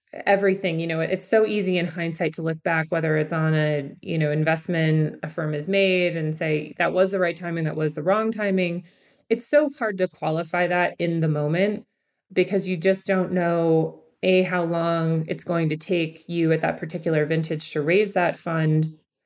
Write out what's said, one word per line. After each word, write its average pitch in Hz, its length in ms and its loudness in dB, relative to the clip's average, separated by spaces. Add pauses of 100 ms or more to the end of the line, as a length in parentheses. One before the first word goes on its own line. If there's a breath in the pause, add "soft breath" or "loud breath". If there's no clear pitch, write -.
(260)
everything. 190 540 2
You 165 80 -2
know, 160 140 -2
it's 180 240 -2
so 214 200 4
easy 190 320 0
in 170 80 0
hindsight 165 480 -4
to - 80 -10
look 160 220 -4
back, 160 260 0
whether 160 260 0
it's 156 160 0
on 160 220 2
a, 151 380 0 (100)
you 165 160 -4
know, 151 140 2
investment 160 920 0
a 160 80 -6
firm 156 240 -4
has 147 140 -6
made 185 480 2
and 156 200 -2
say, 156 440 -2
"That 165 140 2
was 185 180 4
the 196 80 -2
right 170 180 0
timing, 165 280 -4
that 151 100 -2
was 156 180 -2
the 156 80 -8
wrong 214 300 0
timing." 185 540 -2 (440 soft breath)
It's 240 160 -2
so 294 320 4
hard 208 220 -4
to 185 80 0
qualify 165 580 -2
that 175 320 0
in 170 220 0
the 160 80 2
moment 165 580 0 (480)
because 180 340 0
you 185 80 -2
just 190 300 0
don't 185 280 0
know, 165 680 2 (220)
A, 185 180 4
how 180 220 0
long 165 640 0
it's 165 160 -6
going 165 260 0
to 156 80 -2
take 165 500 -4
you 165 240 2
at 160 100 2
that 160 180 -2
particular 160 480 0
vintage 160 460 -2
to 151 100 -2
raise 190 300 2
that 175 220 2
fund. 156 600 0 (280)